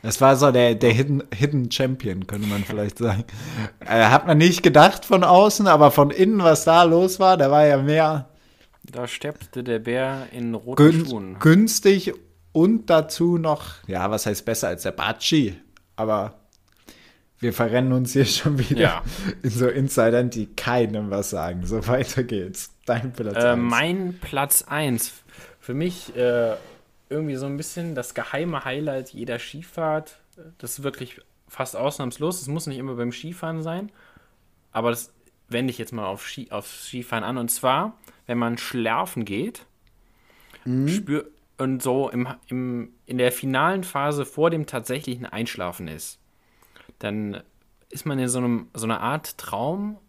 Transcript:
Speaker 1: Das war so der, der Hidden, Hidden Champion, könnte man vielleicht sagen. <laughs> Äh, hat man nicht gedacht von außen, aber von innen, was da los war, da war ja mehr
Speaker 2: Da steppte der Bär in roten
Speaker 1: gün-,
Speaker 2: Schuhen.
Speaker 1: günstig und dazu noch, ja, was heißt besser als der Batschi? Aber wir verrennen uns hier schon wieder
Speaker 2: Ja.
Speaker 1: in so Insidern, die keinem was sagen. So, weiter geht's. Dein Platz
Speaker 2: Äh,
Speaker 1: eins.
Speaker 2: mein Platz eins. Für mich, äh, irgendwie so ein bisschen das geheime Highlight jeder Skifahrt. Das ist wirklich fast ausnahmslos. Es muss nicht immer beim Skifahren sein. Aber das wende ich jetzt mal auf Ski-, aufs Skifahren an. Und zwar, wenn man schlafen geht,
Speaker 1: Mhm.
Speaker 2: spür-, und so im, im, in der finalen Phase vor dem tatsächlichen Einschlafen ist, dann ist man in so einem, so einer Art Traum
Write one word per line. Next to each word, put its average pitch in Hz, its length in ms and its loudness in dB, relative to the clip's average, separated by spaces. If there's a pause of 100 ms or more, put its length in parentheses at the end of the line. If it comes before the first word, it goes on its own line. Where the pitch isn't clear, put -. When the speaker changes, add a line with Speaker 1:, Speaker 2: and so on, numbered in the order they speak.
Speaker 1:
Das 113 180 -6
war 135 160 8
so 135 160 6
der, 120 220 6
der 117 180 4
Hidden, 135 300 0 (120)
Hidden 139 380 0
Champion, 113 540 -4
könnte 104 220 -6
man 101 160 -4
vielleicht 104 340 -6
sagen. 113 320 -2
<laughs> - 40 -18 (480)
Äh, 113 240 4
hat 135 200 6
man 160 140 4
nicht 175 240 6
gedacht 160 420 8
von 190 180 4
außen, 196 440 6
aber 151 240 10
von 143 200 6
innen, 196 320 4
was 156 200 6
da 165 200 8
los 180 360 4
war, 185 180 6
da 139 140 4
war 151 140 8
ja 143 120 6
mehr 151 520 2 (540)
Speaker 2:
Da 123 240 -10
steppte - 560 -10
der 117 160 -2
Bär 127 520 -4
in 120 240 -6
roten 131 280 2
Speaker 1:
gün-, 160 240 6
Speaker 2:
Schuhen. 95 320 -10
Speaker 1:
günstig 196 720 4 (380)
und 208 380 2
dazu 170 480 2
noch, 156 380 -4 (120)
ja, 92 240 -4
was 107 140 -4
heißt 104 200 -4
besser 110 240 -4
als 92 140 -8
der 95 80 -4
Batschi? 113 640 -2 (400)
Aber 107 400 -2 (1040)
wir 120 140 -2
verrennen 120 400 0
uns 127 200 -2
hier 135 120 4
schon - 340 -2
wieder 123 220 0
Speaker 2:
Ja. 85 220 0 (400)
Speaker 1:
in 127 60 -2
so 120 180 0
Insidern, 123 640 2
die 110 180 -8
keinem 107 640 -2
was 98 200 -4
sagen. 90 340 -6
So, 104 220 -4
weiter 127 360 -2
geht's. 98 480 -8 (140)
Dein 120 280 -4
Platz 107 300 -8
Speaker 2:
Äh, 120 60 6
Speaker 1:
eins. 120 120 2
Speaker 2:
mein 175 580 -2
Platz - 480 -2
eins. 143 440 -2 (480)
Für - 140 -10
mich, 170 420 -6
äh, 120 400 0 (540)
irgendwie 147 260 -6
so 135 100 -8
ein 139 120 -8
bisschen 165 380 -10
das 123 180 -10
geheime 143 500 -6
Highlight 135 460 -6
jeder 117 300 -8
Skifahrt. 156 800 -8 (400)
Das - 200 -12
ist 139 40 -14
wirklich 131 360 -10 (280)
fast - 280 -10
ausnahmslos. 147 640 -6
Es 127 60 -12
muss 156 200 -8
nicht 135 100 -10
immer 127 180 -10
beim 120 160 -6
Skifahren 160 520 -10
sein. 180 280 -10 (800)
Aber 117 200 -2
das 117 200 -10 (380)
wende 123 220 -4
ich - 60 -12
jetzt 113 140 -12
mal 110 140 -8
auf 95 200 -8
Ski-, - 260 -14
aufs - 360 -12
Skifahren 120 380 -6
an. 131 120 -6
Und 117 140 -6
zwar, 151 460 -2 (300)
wenn 120 100 -4
man 117 200 -2
schlafen 120 680 -6
geht, 117 400 -8 (1000)
Speaker 1:
Mhm. 131 240 -2
Speaker 2:
spür-, 156 380 -4 (320)
und 131 260 -4
so 131 260 -2
im, 123 180 -6 (200)
im, 127 460 -8 (120)
in 127 120 -8
der 123 160 2
finalen 151 500 -2
Phase 143 420 -4
vor 156 240 -2
dem 160 160 -4
tatsächlichen 127 600 -8
Einschlafen 92 640 -8
ist, - 280 -16 (840)
dann 104 440 -8 (460)
ist - 160 -16
man 143 140 -4
in 127 100 -2
so 123 100 -4
einem, 120 340 -4
so 113 120 -10
einer 113 160 -4
Art 143 360 -6
Traum 190 600 -8 (120)